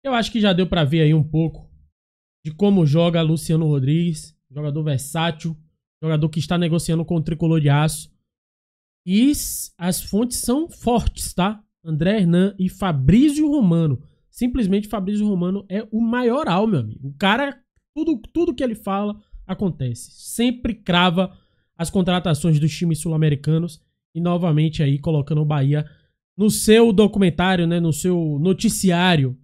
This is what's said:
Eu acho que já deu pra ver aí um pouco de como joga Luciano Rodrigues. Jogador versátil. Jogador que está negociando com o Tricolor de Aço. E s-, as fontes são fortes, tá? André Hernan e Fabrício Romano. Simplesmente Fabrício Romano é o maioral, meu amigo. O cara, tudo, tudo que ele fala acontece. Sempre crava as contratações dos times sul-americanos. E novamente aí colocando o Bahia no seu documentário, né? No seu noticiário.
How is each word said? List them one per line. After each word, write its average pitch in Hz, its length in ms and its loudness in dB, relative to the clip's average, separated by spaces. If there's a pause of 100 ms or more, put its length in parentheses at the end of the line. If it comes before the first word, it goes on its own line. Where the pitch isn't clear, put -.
Eu 262 120 -4
acho 226 160 -2
que 220 100 0
já 202 120 4
deu 180 140 0
pra 180 160 0
ver 160 180 2
aí 151 120 4
um 160 100 2
pouco 156 460 -4 (720)
de 156 100 -10
como 190 340 4
joga 165 340 2
Luciano 160 460 0
Rodrigues. 156 680 -2 (140)
Jogador 147 340 -6
versátil. 160 720 -4 (480)
Jogador 156 260 0
que 156 100 -4
está 175 180 -2
negociando 170 480 0
com 175 100 -4
o 160 80 0
Tricolor 165 380 0
de 143 80 2
Aço. 151 420 0 (920)
E 214 240 4
s-, - 480 -6
as 175 240 -4
fontes 240 360 -4
são 294 300 -2
fortes, - 680 -4
tá? 202 280 -2 (200)
André 165 360 0
Hernan 180 380 2
e 185 100 -2
Fabrício 208 800 2
Romano. 165 560 2 (240)
Simplesmente 214 600 -2
Fabrício 208 400 -2
Romano 190 420 -2
é 202 220 -6
o 220 100 -2
maioral, 233 640 0
meu 190 140 0
amigo. 117 300 -8
O 143 40 -14
cara, 233 500 -2 (320)
tudo, 311 240 -2 (140)
tudo 330 220 0
que 277 80 -4
ele 226 120 -2
fala 208 480 -6 (220)
acontece. 151 680 -4
Sempre 240 640 -4
crava 180 640 0 (400)
as 165 120 -6
contratações 180 720 0
dos 151 160 0
times 165 240 -2
sul-americanos. 156 840 -2 (300)
E 165 40 -6
novamente 170 640 0
aí 139 180 0
colocando 151 420 -2
o 151 40 0
Bahia 147 400 0 (500)
no 208 140 2
seu 220 420 6
documentário, 185 760 2
né? 170 120 0
No 165 140 0
seu 165 460 -2
noticiário. 180 1040 2